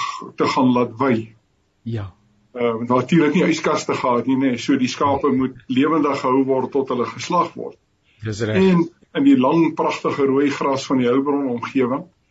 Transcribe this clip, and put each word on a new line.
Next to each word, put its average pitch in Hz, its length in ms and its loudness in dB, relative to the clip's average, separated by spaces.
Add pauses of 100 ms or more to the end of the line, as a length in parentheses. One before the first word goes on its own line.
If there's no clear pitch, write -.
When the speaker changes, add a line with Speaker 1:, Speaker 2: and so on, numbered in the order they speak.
(360)
Speaker 1:
te 139 100 0
gaan 127 260 2
laat 120 260 0
wei. 120 360 0 (520)
Speaker 2:
Ja. 107 260 -6 (420)
Speaker 1:
Eh, 120 180 -2
want 117 160 -4
natuurlik 147 460 2
nie 170 120 2
yskaste 156 480 -2
gehad 123 320 -2
nie, 135 100 2
nê. 131 220 0
So 135 180 0
die 123 120 0
skape 143 440 0
moet 131 240 -2 (100)
lewendig 143 540 0
gehou 135 240 2
word 127 280 -2
tot 135 160 -2
hulle 120 180 -2
geslag 165 480 -4
word. - 220 -12 (460)
Speaker 2:
Dis 107 180 -6
reg. 110 160 -2
Speaker 1:
En 185 300 4 (280)
in 139 100 0
die 139 140 8
lang, 160 360 2
pragtige 143 520 -2
rooi 139 240 2
gras 139 360 -4
van 135 120 0
die 123 80 2
Heilbron 139 420 0
omgewing 123 560 -2 (260)